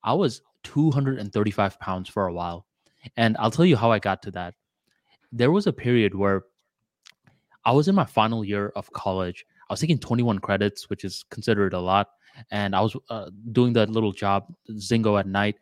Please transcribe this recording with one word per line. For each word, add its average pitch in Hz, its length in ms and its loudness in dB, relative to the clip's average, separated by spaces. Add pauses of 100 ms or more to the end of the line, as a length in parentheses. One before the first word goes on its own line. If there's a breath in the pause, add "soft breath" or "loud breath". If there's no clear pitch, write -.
I 107 120 -2
was 160 280 0 (220)
two 156 260 2
hundred 135 280 0
and 104 140 -8
thirty-five 104 480 0
pounds 92 280 -6
for 101 180 -2
a 90 60 -2
while. 87 340 -8 (500 loud breath)
And 113 220 2
I'll 107 120 2
tell 160 140 2
you 175 120 6
how 117 160 2
I 110 60 2
got 98 240 -2
to - 100 -14
that. 87 220 -10 (800)
There 120 180 2
was 196 160 2
a 185 60 0
period 117 420 2
where 98 280 0 (1200 soft breath)
I 120 80 2
was 147 160 4
in 190 60 2
my 190 100 2
final 110 400 0
year 101 320 -2
of - 160 -12
college. 95 520 -4 (240 soft breath)
I - 40 -6
was - 80 -6
taking 156 180 2
twenty-one 117 400 0
credits, 101 520 -2
which - 140 -6
is - 260 -10
considered 104 440 0
a 92 60 -2
lot. 95 280 2 (420 loud breath)
And 101 240 -2
I 95 60 2
was, 107 160 0 (140)
uh, 104 200 -10 (220)
doing 123 220 4
that 110 160 -2
little 110 220 0
job, 98 340 -2 (240)
Zingo 110 480 0
at 98 80 0
night. 101 360 0